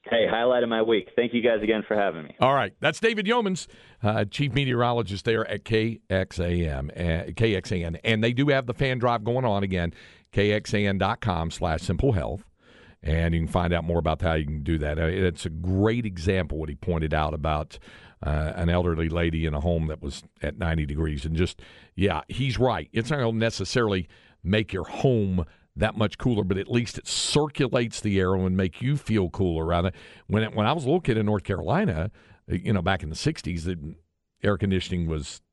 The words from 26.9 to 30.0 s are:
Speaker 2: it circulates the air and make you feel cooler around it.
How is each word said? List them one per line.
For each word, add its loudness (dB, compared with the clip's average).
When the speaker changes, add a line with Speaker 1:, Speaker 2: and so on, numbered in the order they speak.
Speaker 2:
it -14
circulates 0
the 2
air 4
and 2
make 0
you 0
feel 0
cooler 0
around 2
it. -2